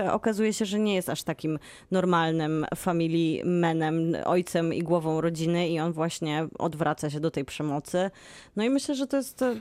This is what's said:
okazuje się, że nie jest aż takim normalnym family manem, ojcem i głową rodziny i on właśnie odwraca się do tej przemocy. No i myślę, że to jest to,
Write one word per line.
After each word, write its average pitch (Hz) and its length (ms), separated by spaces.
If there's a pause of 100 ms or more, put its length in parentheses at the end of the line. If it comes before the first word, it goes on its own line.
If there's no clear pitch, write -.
(120)
okazuje 214 420
się, 220 120
że 202 140
nie 208 160
jest 180 140
aż - 140
takim 156 360 (320)
normalnym 165 720 (100)
family 165 720
manem, 165 720 (100)
ojcem 170 480
i 170 100
głową 160 380
rodziny 170 480
i 165 100
on 165 140
właśnie 160 540 (120)
odwraca 156 500
się 147 100
do 156 120
tej 139 140
przemocy. 151 640 (460)
No 208 80
i 240 60
myślę, 277 260
że 269 120
to 277 100
jest 269 200
to, 247 240